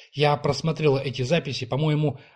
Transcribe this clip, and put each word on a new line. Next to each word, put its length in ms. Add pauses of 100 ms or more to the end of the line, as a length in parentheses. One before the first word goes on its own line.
(140)
Я 240
просмотрела 640
эти 220
записи, 440
по-моему, 540 (160)